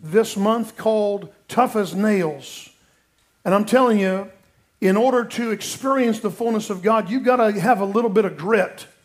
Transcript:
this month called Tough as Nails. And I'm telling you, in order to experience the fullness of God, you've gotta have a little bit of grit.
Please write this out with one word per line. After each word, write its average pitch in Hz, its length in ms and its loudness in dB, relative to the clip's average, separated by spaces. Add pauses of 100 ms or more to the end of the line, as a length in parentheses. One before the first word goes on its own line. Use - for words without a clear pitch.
this 202 340 0
month 220 400 -2
called 208 560 -2 (160)
Tough 240 260 0
as 190 180 -2
Nails. 180 760 -2 (760)
And 180 100 2
I'm 208 120 2
telling 233 340 4
you, 190 320 -2 (480)
in 190 160 4
order 240 300 2
to 226 260 -4
experience 240 680 -2
the 214 100 -4
fullness 220 400 -4
of 185 120 -6
God, 214 280 0
you've 262 160 -2
gotta 226 340 2
have 202 220 2
a 196 40 0
little 220 240 0
bit 208 140 2
of - 140 -4
grit. 185 480 -2 (200)